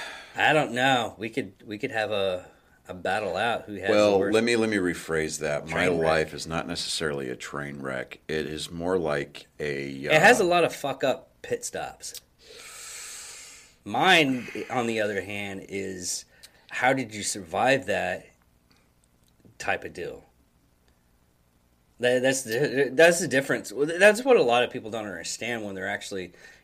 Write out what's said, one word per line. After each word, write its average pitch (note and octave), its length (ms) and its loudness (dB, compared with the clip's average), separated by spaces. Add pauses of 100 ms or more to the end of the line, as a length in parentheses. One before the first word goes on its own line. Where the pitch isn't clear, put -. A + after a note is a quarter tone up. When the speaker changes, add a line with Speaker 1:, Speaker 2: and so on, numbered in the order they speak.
(360)
Speaker 1:
I A2+ 160 4
don't D3 200 2
know. B2 460 2
We A2 120 -6
could, G#2 220 -6 (120)
we G#2 140 -10
could - 140 -6
have A2 180 -2
a, F#2+ 360 -2 (420)
a - 60 -10
battle F#2 420 -2
out. A2+ 300 -2
Who G#2 80 -12
has F#2+ 140 -6
the G#2 40 4
Speaker 2:
Well, G#2 260 6
Speaker 1:
worst G2 160 2
Speaker 2:
let A2+ 100 6
me, A#2+ 120 2
let A2 140 2
me G#2+ 80 0
rephrase D#2+ 600 -2
that. D2 260 -2
My D#2+ 60 -10 (140)
Speaker 1:
train F2 140 2
wreck? D#2+ 80 2
Speaker 2:
life D#2+ 260 2
is D2 120 -10
not D#2+ 200 -4
necessarily D2 640 -4
a B1+ 60 -6
train C#2+ 440 -10
wreck. C2 380 -8 (100)
It D#2 180 -2
is D2+ 240 -8
more E2+ 280 0
like D2 480 -4 (140)
a, C#2 300 -4 (140)
Speaker 1:
It D3 160 0
has A3+ 200 8
Speaker 2:
uh, G3+ 40 4
Speaker 1:
a - 20 2
lot F3 180 4
of B2+ 100 -2
fuck C3+ 300 -6
up B2+ 260 -2 (120)
pit - 220 -6
stops. - 560 -10 (1600)
Mine, C3 640 4 (220)
on A#2+ 160 0
the A2+ 140 -2
other G#2 220 -2
hand, G2+ 460 -8
is F#2+ 560 -8 (460)
how B2+ 220 2
did A#2+ 220 -4
you G#2 80 -8
survive G#2 640 -2
that F2+ 400 -2 (1300)
type - 260 -4
of F2 100 -12
deal? D#2+ 300 -12 (1800)
That, B2 220 4
that's C3 200 2
the, A#2+ 500 0
that's E3 280 8
the F3 80 -2
difference. B2+ 460 -2
That's F3 500 4
what C4 120 6
a F#3 60 6
lot A#2+ 200 4
of A#2 80 0
people A2 200 -10
don't G#2+ 160 -6
understand G#2+ 580 -8
when G2+ 100 -8
they're F#2+ 140 -6
actually, G2+ 360 -6
you F2 60 -14 (340)